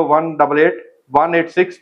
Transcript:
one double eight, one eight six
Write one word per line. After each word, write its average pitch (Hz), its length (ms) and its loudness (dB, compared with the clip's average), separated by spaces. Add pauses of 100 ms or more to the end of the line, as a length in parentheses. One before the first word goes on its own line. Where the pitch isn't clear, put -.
(160)
one 165 120 -2 (140)
double 147 160 0
eight, 170 240 0 (360)
one 170 140 0
eight 165 160 0
six 180 220 -2 (120)